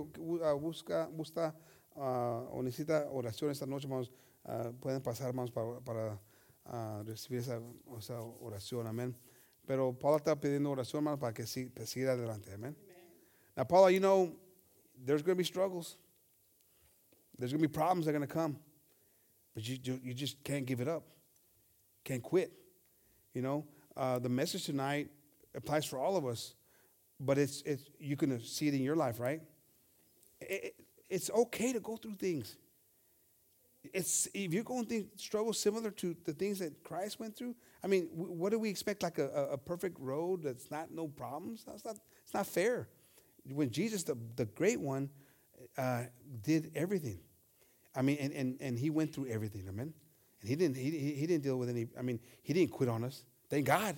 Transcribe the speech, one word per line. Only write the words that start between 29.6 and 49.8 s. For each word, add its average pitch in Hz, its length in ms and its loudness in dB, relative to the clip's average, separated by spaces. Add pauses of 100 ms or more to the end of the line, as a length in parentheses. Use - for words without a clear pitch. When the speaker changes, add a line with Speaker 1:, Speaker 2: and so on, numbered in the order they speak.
Speaker 1:
It, - 240 -6
it, - 100 -8 (360)
it's 175 180 -2
okay 233 440 2
to 226 80 0
go 220 160 -6
through 220 180 -10
things. 170 420 -2 (1400)
It's, - 400 0
if 190 220 0
you're 220 100 2
going 240 220 -2
through 214 200 -2 (100)
struggles 214 420 -2
similar 214 320 2
to 175 340 -2
the 165 80 -2
things 190 280 -2
that 156 240 -6
Christ 190 340 -6
went 220 180 -8
through, 247 180 -6 (280)
I 185 60 -2
mean, 185 220 4
w-, 165 220 -4
what 180 200 0
do 226 60 4
we 220 120 0
expect? 202 320 -2
Like 170 160 0
a, 139 100 4
a, 143 140 0 (100)
a 135 60 0
perfect 175 400 -4
road 160 440 -2
that's 127 280 -4
not, 156 200 -6
no 165 180 -4
problems? 151 580 -8
That's - 180 -12
not, 220 120 -6 (260)
it's - 120 -8
not 196 120 2
fair. 190 420 2 (640)
When 139 200 2
Jesus, 196 320 0
the, 147 140 -2 (200)
the 123 80 2
great 202 360 2
one, 139 300 -2 (640)
uh, 127 280 0 (380)
did 156 320 2
everything. 151 460 -2 (760)
I 131 60 2
mean, 139 180 4
and, 143 120 0
and, 131 280 -2
and 131 180 -2
he 147 120 0
went 156 240 2
through 139 120 -4
everything, 107 420 -4
amen? 117 240 -6 (480)